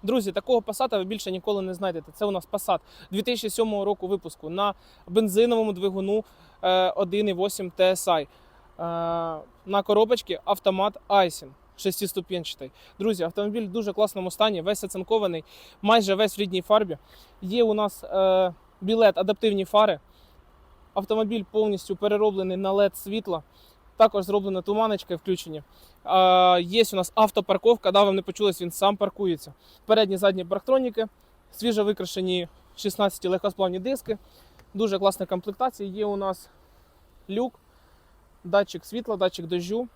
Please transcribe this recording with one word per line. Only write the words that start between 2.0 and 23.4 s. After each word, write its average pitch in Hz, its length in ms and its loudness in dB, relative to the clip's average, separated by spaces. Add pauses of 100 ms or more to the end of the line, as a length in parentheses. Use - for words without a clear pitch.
Це - 140 -6
у 208 60 -2
нас 185 200 -6
Passat 196 280 -2 (320)
дві 196 100 -4
тисячі 226 280 -4
сьомого 208 360 -2
року 202 220 -4
випуску 175 420 -8
на 196 240 0 (340)
бензиновому 220 680 2
двигуну, 196 500 -2 (380)
е, 185 280 4
один 202 400 0
і 190 40 -2
восемь 185 380 -4
Т 185 240 2
С 180 160 -2
I. 160 120 2
Е, 139 40 -10 (1400)
на 196 180 0
коробочці 214 600 2
автомат 196 520 0 (100)
Айсін 180 420 2 (260)
шестиступенчатий. 180 960 -6 (280)
Друзі, 196 240 0
автомобіль 208 440 -4
в 175 40 -12
дуже 202 220 -4
класному 196 380 -2
стані, 214 300 0
весь 196 220 -4
оцинкований, 185 600 -2 (380)
майже 208 340 4
весь 202 220 0
в 196 40 -4
рідній 185 200 -2
фарбі. 202 360 2 (440)
Є 214 220 0
у 220 100 2
нас, 208 300 -4
е, 185 500 2 (280)
білет 214 360 4
адаптивні 196 480 -2
фари. 208 340 2 (920)
Автомобіль 214 580 -2
повністю 208 440 -2
перероблений 202 640 0
на 190 140 -2
лед 196 260 2
світла. 196 460 -6 (540)